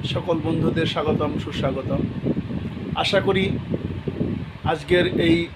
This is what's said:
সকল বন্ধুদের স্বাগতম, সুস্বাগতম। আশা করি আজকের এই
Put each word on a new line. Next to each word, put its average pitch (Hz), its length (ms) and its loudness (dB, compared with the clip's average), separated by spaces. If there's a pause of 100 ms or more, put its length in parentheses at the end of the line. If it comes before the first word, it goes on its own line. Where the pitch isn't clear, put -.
সকল 175 400 0
বন্ধুদের 160 420 2
স্বাগতম, 151 460 0 (120)
সুস্বাগতম। 139 580 -2 (920)
আশা 175 260 2
করি 190 280 4 (1120)
আজকের 165 560 2
এই 170 360 4